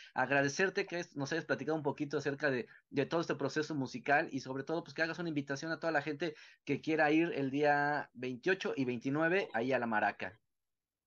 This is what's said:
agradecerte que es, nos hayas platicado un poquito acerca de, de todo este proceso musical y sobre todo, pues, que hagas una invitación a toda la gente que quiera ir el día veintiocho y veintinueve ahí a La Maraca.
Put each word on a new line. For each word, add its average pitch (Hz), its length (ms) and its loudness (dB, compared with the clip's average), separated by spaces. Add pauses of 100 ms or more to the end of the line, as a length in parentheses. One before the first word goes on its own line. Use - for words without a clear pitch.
(140)
agradecerte 139 720 2
que 175 140 -6
es, - 180 -8
nos 139 160 -4
hayas 160 140 -2
platicado 139 300 0
un 147 80 -4
poquito 143 340 -2
acerca 143 320 0
de, 120 160 0 (240)
de 135 160 0
todo 170 140 0
este 160 160 -2
proceso 147 400 -2
musical 135 560 2
y 135 80 -4
sobre 135 240 -6
todo, 165 180 -2
pues, - 120 -18
que 160 80 -2
hagas 165 180 -2
una 170 80 -4
invitación 147 160 -2 (260)
a 156 80 -4
toda 165 140 -2
la 147 100 2
gente 151 320 -4 (300)
que 143 160 -2
quiera 151 320 2
ir 165 220 4
el 135 160 -2
día 143 640 2
veintiocho 131 640 -2
y 131 100 2
veintinueve 151 680 2
ahí 120 200 0
a 123 60 4
La 120 80 0
Maraca. 104 540 0 (680)